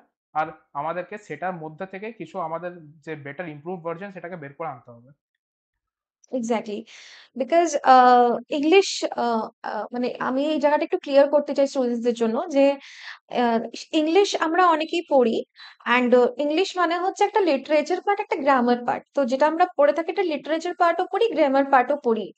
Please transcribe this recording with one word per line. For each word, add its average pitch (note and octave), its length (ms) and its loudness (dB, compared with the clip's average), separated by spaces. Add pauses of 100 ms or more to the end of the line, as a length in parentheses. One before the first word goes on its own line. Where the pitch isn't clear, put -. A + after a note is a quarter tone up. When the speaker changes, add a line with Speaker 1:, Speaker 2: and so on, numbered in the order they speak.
(360)
Speaker 1:
আর D#3 120 -2 (260)
আমাদেরকে E3+ 440 -8
সেটার E3+ 360 -8
মধ্যে D#3 320 -12
থেকে G3 260 -14
কিছু F#3 280 -14
আমাদের E3 320 -8 (300)
যে D#3+ 140 -12
বেটার C#3 340 -12
ইমপ্রুভড D#3 340 -12
ভার্সন E3+ 280 -10
সেটাকে F3 240 -14
বের C#3 180 -16
করে E3 140 -10
আনতে C3 240 -14
হবে। A#2+ 180 -20 (1200)
Speaker 2:
Exactly। A3+ 480 -6 (580)
because D#4 460 0
আ, B3+ 120 8 (540)
ইংলিশ D#4+ 380 4 (280)
আ, A#3 100 -2 (380)
আ, G#3+ 280 -8
মানে A#3+ 280 -4
আমি C4 260 -2
এই D#4 140 -2
জায়গাটা D4 240 2
একটু F4 140 -2
ক্লিয়ার C#4+ 320 4
করতে D4 260 0
চাই C#4 120 2
স্টুডেন্টসদের A#3+ 460 -2
জন্য A#3 360 -2
যে C#4 160 4 (640)
আ, A#3 300 0 (320)
ইংলিশ E4 440 2
আমরা E4+ 320 2
অনেকেই D#4+ 420 0
পড়ি B3 280 4 (480)
and A#3+ 280 2 (240)
ইংলিশ D#4 400 -2
মানে F4 200 0
হচ্ছে F#4+ 260 -2
একটা G4 160 0
লিটারেচার D4+ 640 0
পার্ট, G4+ 200 -2
একটা G#4 140 -6
গ্রামার A#3+ 500 0
পার্ট। - 180 -4 (100)
তো C#4 120 0
যেটা C4 220 0
আমরা D#4+ 180 0 (120)
পড়ে C#4+ 160 4
থাকি E4 180 -4
এটা F#4+ 120 -4
লিটারেচার D#4+ 520 -4
পার্টও E4+ 300 0
পড়ি, G4+ 240 -2
গ্রামার C#4 360 2
পার্টও C4+ 380 2
পড়ি A3 340 -2